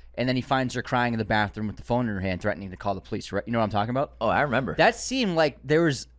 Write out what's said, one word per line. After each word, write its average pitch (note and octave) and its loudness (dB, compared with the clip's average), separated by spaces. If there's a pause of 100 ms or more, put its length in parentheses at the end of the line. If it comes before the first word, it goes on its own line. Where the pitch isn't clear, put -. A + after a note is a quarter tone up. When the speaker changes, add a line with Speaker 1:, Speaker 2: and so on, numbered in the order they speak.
(160)
Speaker 1:
and A#2+ -2
then B2+ 2
he B2 -2
finds C3 0
her B2 -4
crying A#2+ 2
in A2+ -2
the A2 0
bathroom G#2+ 0
with G2+ -6
the - -16
phone B2 0
in G#2 -2
her F#2+ -4
hand, F#2 -2
threatening G2 -4
to F#2 -14
call G2+ -2
the F#2+ -8
police, - -8
right? G2 -4
You A2+ -4
know A#2+ 2
what A2+ 4
I'm G#2 0
talking G#2 0
about? C3+ -2
Speaker 2:
Oh, A#2 2
I F#2+ 4
remember. B2+ 0
Speaker 1:
That G#3 4
seemed A#3 -2
like D#3 2
there D3+ 2
was D3+ 0 (120)